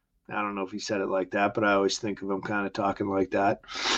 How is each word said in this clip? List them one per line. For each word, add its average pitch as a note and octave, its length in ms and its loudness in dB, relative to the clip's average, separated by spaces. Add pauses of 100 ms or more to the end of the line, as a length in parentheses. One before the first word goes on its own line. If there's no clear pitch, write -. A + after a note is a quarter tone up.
(280)
I G#2+ 140 -2
don't G2+ 120 -2
know G2 80 -2
if F2+ 100 -6
he G#2+ 60 -8
said G2+ 220 -2
it F#2 80 -2
like F#2 220 0
that, G2+ 240 2
but A2 100 2
I G2+ 80 4
always G2 260 4
think G2+ 220 -4
of G2 100 -6
him F#2+ 120 -2
kinda G2+ 280 -2
talking G2 380 -2
like G2 220 2
that. G2 320 2 (360)